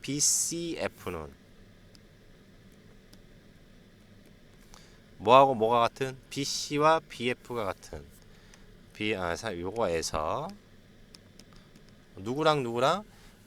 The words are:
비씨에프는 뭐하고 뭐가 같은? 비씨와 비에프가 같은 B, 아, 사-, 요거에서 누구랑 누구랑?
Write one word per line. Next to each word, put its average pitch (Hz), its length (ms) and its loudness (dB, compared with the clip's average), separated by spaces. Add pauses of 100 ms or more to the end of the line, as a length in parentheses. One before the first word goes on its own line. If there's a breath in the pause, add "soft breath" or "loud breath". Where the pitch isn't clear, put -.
비씨에프는 110 1300 -4 (3750 loud breath)
뭐하고 131 360 8
뭐가 113 240 4
같은? 131 400 0 (120)
비씨와 147 800 0
비에프가 120 560 -6
같은 78 480 -8 (800 loud breath)
B, 107 240 -4
아, 87 180 -2
사-, 90 240 -8
요거에서 87 880 -4 (1700 loud breath)
누구랑 143 480 0
누구랑? 127 400 0 (440 loud breath)